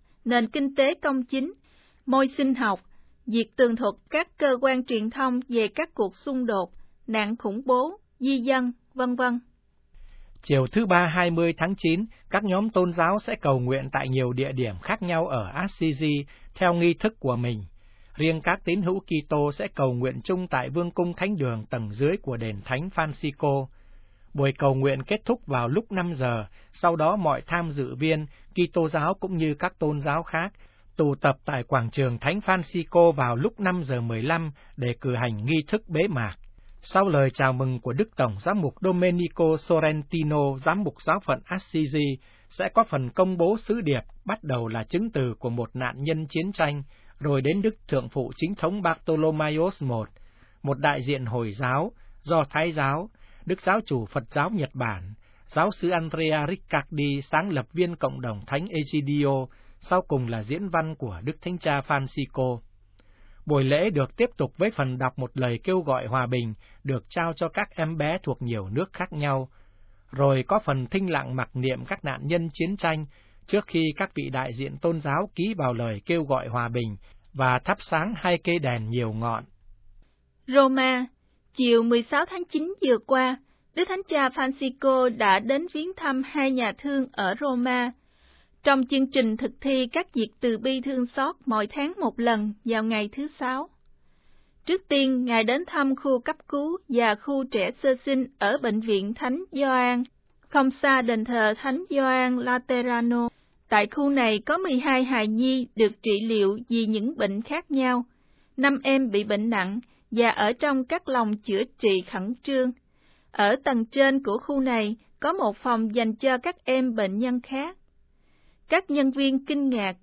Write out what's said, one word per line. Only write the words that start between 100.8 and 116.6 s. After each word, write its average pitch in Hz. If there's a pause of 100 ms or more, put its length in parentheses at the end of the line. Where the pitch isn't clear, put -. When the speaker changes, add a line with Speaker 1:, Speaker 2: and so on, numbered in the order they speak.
Speaker 1:
đền 226
thờ 226
Thánh 277
Gioan 262
Laterano. 240 (400)
Tại 208
khu 285
này 233
có 320
mười 330
hai 262
hài 240
nhi 254
được 214
trị 208
liệu 208 (100)
vì 226
những 220
bệnh 208
khác 302
nhau. 254 (520)
Năm 277
em 269
bị 208
bệnh 214
nặng 202 (300)
và 233
ở 214
trong 269
các 330
lòng 226
chữa 208 (160)
trị 190 (100)
khẩn 202
trương. 254 (600)
Ở 208
tầng 240
trên 269
của 214
khu 277
này 226 (240)
có 302
một 254
phòng 226
dành 226
cho 254
các 349